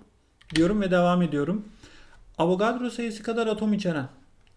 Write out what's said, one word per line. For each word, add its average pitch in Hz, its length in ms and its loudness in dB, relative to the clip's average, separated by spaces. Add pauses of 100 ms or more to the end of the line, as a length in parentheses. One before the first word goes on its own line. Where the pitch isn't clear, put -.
(560)
Diyorum 185 260 2
ve 190 100 0
devam 180 300 4
ediyorum. 160 440 0 (720)
Avogadro 220 520 0
sayısı 226 340 -8
kadar 226 240 -2
atom 214 260 0
içeren. 160 360 -2 (480)